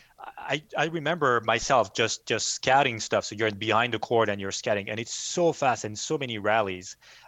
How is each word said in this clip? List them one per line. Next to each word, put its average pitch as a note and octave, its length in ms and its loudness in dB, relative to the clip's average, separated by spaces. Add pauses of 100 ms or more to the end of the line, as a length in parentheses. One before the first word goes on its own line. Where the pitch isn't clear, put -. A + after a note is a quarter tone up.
(180)
I, - 460 -8 (140)
I D3 80 2
remember D3+ 560 0
myself A2+ 520 2
just, - 320 0
just - 220 -2
scouting C3 540 2
stuff. - 240 0
So G#2+ 100 -10
you're A2 160 0
behind A2 420 0
the A2 60 -2
court A2+ 300 2
and G2+ 100 -2
you're G2 140 -6
scouting, G#2 360 -2
and A2 120 -6
it's - 120 -10
so - 380 0
fast C3 320 0
and G#2+ 160 -6
so D#3 180 -4
many B2 200 -6
rallies. G2+ 580 0 (320)